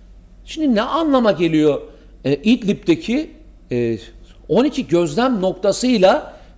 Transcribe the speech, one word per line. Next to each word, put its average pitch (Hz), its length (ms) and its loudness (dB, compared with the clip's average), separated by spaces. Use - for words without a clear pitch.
Şimdi 302 300 -2
ne 202 80 2
anlama 262 500 0
geliyor, 151 480 0
e, 135 100 0
İdlib'deki, 220 960 0
e, 117 260 -2
on 208 160 2
iki 254 240 -4
gözlem 175 520 0
noktasıyla 196 920 0